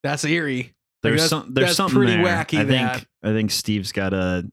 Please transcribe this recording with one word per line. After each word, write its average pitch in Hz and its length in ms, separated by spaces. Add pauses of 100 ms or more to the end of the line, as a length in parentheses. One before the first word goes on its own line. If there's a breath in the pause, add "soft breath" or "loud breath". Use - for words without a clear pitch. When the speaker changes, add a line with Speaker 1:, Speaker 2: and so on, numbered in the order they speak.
Speaker 1:
that's 147 200
eerie. 147 380
Like, - 120 (280)
Speaker 2:
There's 113 200
Speaker 1:
that's, 165 80
Speaker 2:
some, 156 240
there's 180 160
Speaker 1:
that's 165 60
Speaker 2:
something 170 200
Speaker 1:
pretty 127 160 (100)
Speaker 2:
there. - 20
Speaker 1:
wacky - 360
Speaker 2:
I - 40
Speaker 1:
that 127 320
Speaker 2:
think, - 120 (160)
I 107 80
think 107 180
Steve's 104 400
gotta 92 640